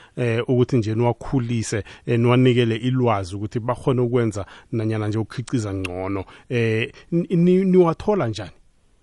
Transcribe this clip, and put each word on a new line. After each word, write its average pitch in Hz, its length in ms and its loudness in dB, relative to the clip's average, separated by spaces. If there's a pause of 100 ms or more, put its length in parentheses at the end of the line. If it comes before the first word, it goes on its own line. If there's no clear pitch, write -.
(160)
eh, 120 320 -2
ukuthi 123 280 2
nje 110 180 0
niwakhulise, 117 880 -2 (220)
eh, - 120 0
niwanikele 120 580 4
ilwazi 117 600 0
ukuthi 107 240 -6
bakhone 123 460 -2
ukwenza 117 400 -2 (260)
nanyana 110 360 -2
nje 104 100 -2
ukukhiciza 110 560 -4
ngcono. 95 500 -6 (240)
Eh, 113 440 -2 (200)
ni-, 170 240 0
ni-, 180 280 4
niwathola 180 640 2
njani? 101 220 -8 (520)